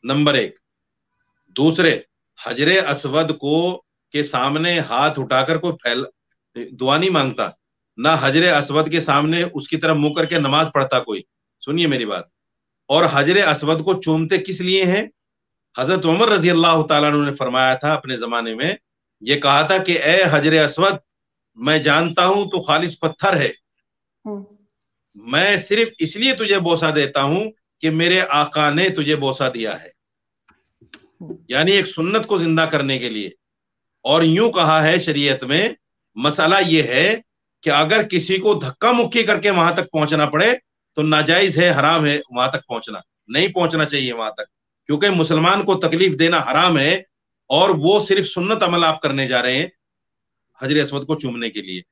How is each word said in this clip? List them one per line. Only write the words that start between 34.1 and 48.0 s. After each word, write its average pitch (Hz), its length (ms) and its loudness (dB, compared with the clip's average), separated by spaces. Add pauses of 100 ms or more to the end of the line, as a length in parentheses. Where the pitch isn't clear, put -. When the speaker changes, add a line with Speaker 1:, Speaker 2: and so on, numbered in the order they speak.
Speaker 1:
यूं 185 260 4
कहा 160 300 2
है 165 200 2
शरीयत 143 440 -2
में, 180 320 -2 (420)
मसला 156 400 2
ये 165 240 2
है 170 400 0 (400)
कि 156 80 -2
अगर 156 340 2
किसी 190 340 -2
को 208 160 2
धक्का 165 380 -2
मुक्की 240 320 0
करके 202 260 0
वहां 170 240 2
तक 175 100 -2
पहुंचना 151 420 0
पड़े 180 340 0 (360)
तो 151 60 -2
नाजायज 156 560 2
है, 175 120 4
हराम 151 360 2
है 147 160 0 (100)
वहां 127 160 0
तक 135 100 -6
पहुंचना, 113 440 -10 (280)
नहीं 160 220 0
पहुंचना 165 320 0
चाहिए 139 280 -4
वहां 110 180 -6
तक, 107 160 -12 (400)
क्योंकि 151 220 0
मुसलमान 170 540 2
को 196 120 2
तकलीफ 175 400 0
देना 165 260 2
हराम 151 380 2
है 170 280 0 (440)
और 180 220 4
वो 175 280 2